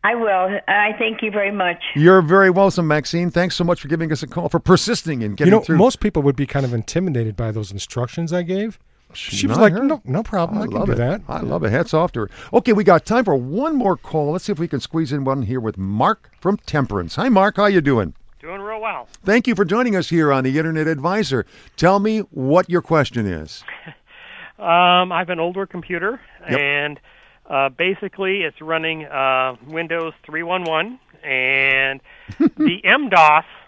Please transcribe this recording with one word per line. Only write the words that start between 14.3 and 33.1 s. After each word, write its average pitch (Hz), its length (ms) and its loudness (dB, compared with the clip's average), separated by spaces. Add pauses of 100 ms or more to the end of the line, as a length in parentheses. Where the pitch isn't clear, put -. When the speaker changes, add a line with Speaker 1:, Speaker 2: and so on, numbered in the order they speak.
Speaker 2:
Let's 180 100 -6
see - 80 -4
if 151 80 -4
we 165 80 -2
can 131 140 -4
squeeze 156 320 -4
in 139 100 -2
one 135 200 0
here 123 180 -2
with 110 160 -4
Mark 107 540 -2 (100)
from 196 160 0
Temperance. 101 580 -4
Hi, 233 140 -2
Mark. 196 260 4
How 208 120 4
you 196 120 4
doing? 127 340 2 (280)
Speaker 4:
Doing 180 180 -14
real 214 220 -10
well. 175 260 -8 (160)
Speaker 2:
Thank 220 240 2
you 226 80 2
for 196 80 0
joining 214 320 0
us 175 140 -2
here 156 240 2
on 135 100 2
the 131 160 0
Internet 156 280 -2
Advisor. 156 580 -2 (320)
Tell 190 220 4
me 220 200 0 (120)
what 151 380 2
your 175 120 2
question 127 440 0
is. 78 380 -8 (220)
Speaker 4:
<laughs> 156 80 -18 (680)
Um, 180 520 4
I 170 80 -2
have 175 100 -6
an 175 100 -6
older 185 260 -4
computer, 180 560 -8 (280)
Speaker 2:
Yep. 131 100 -2
Speaker 4:
and, 143 400 -2 (500)
uh, 135 200 0
basically 190 720 -4
it's 151 180 -8
running, 160 440 -4
uh, 131 500 0 (120)
Windows 165 460 -6 (100)
three 156 200 -8
one 180 200 -4
one, 170 360 -4 (240)
and 135 760 0 (300)
Speaker 2:
<laughs> - 100 -16 (180)
Speaker 4:
the 233 280 0
M 247 240 2
dos 160 340 6 (240)